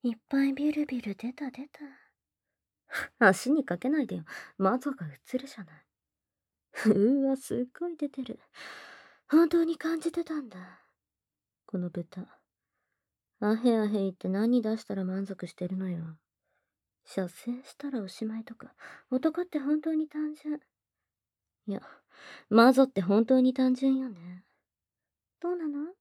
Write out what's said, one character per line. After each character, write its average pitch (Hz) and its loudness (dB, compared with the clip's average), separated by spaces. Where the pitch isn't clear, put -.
い 233 -2
っ - -12
ぱ 277 2
い 277 0
ビ 285 0
ュ 294 -4
ル 294 0
ビ 254 -4
ュ - -18
ル 202 -6
出 247 -8
た 277 -8
出 269 -16
た。 - -20
足 220 2
に 294 2
か 180 -4
け 254 -2
な 311 2
い 233 -2
で 185 -6
よ。 165 -10
マ 196 2
ゾ 269 -4
が 175 -10
映 - -10
る 262 -4
じ - -20
ゃ 190 -12
な 156 -20
い。 151 -20
う 254 4
わ、 269 2
す - -8
っ 247 -2
ご 349 -6
い 320 -12
出 285 -4
て 269 -10
る。 - -12
本 320 6
当 339 4
に 320 0
感 320 -4
じ 330 -2
て 339 -4
た 320 -8
ん 269 -6
だ。 185 -20
こ - -6
の 175 -4
豚。 175 -10
ア 214 2
ヘ 233 4
ア 214 2
ヘ 208 0
言 196 0
っ 185 -14
て 185 -6
何 226 2
出 220 -2
し - -14
た 208 -8
ら 190 -4
満 190 -4
足 190 -10
し - -16
て 180 -6
る 190 -4
の 185 -4
よ。 165 -8
射 185 -4
精 247 -10
し - -20
た 285 -10
ら 247 -4
お 190 -8
し - -10
ま 220 -6
い 220 -12
と 233 -16
か。 - -20
男 302 0
っ - -2
て 320 -6
本 302 0
当 320 -2
に 311 -2
単 302 -6
純。 302 -8
い 208 -6
や、 - -6
マ 233 8
ゾ 262 6
っ 262 2
て 196 -2
本 202 4
当 262 6
に 254 4
単 254 2
純 269 2
よ 262 -6
ね。 180 -16
ど 349 -4
う 359 -2
な 320 -4
の？ 294 -6